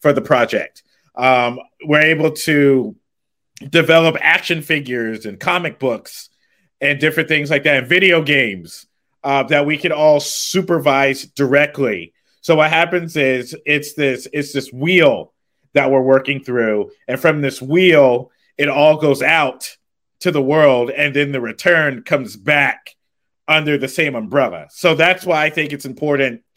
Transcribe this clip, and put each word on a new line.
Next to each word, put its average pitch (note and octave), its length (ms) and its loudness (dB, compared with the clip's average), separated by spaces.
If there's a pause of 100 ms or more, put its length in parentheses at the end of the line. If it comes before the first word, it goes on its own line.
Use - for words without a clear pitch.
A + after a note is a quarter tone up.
for D3 100 2
the C#3+ 100 0
project. A2+ 640 -2 (320)
Um, B2 440 0 (260)
we're D3+ 160 2
able D#3 300 2
to C#3 640 0 (760)
develop D#3+ 500 4
action E3 420 0
figures B2 640 -6
and G2 140 -12
comic E3+ 400 -4
books - 500 -8 (520)
and C#3+ 180 0
different D#3 300 -2
things D3 200 -2
like C#3+ 140 0
that, D3 140 2
and B2+ 100 -4
video F3 340 4
games, A#2 640 -4 (360)
uh, C#3 200 0
that D3 220 0
we D#3 120 -4
can D#3+ 160 -2
all D3+ 260 4
supervise C#3 1080 -2
directly. C3+ 880 -2 (280)
So D#3+ 160 0
what D#3 120 4
happens E3 460 -2
is C3 400 -2 (100)
it's D3 280 -2
this, C3+ 380 -2
it's D3 220 -6
this C3+ 180 -6
wheel C#3+ 640 2 (400)
that C#3 180 2
we're C3+ 100 4
working C3+ 420 2
through. A2 480 -2 (160)
And B2 120 -6
from D3+ 220 0
this C3+ 200 -6
wheel, C#3+ 720 4 (260)
it C#3+ 100 0
all D3 300 4
goes C#3+ 240 0
out D#3 560 -2 (420)
to F3+ 120 -4
the D3+ 100 -2
world, C3+ 480 2
and C#3+ 260 -2
then C#3+ 160 0
the C#3 80 -6
return C3+ 640 -2
comes B2+ 320 -4
back C3 600 -4 (540)
under D3+ 280 0
the C3 100 -4
same D3 260 -4
umbrella. G#2+ 560 -2
So E3 240 0
that's E3+ 320 0
why D#3 200 0
I D#3 40 0
think D3+ 220 -6
it's C#3 140 -12
important, C3+ 560 -4 (160)